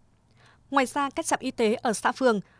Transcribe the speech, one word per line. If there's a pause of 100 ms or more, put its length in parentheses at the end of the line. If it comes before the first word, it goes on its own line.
(720)
Ngoài
ra,
các
trạm
y
tế
ở
xã
phường (200)